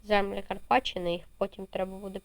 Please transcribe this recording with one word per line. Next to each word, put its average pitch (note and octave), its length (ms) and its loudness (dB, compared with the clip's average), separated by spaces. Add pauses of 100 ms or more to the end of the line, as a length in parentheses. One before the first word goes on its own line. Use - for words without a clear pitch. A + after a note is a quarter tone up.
землі G3+ 440 4
Карпатщини, G3 640 0
їх E3+ 140 -6 (100)
потім G3 280 -4
треба F#3+ 320 -4
буде G3 280 -8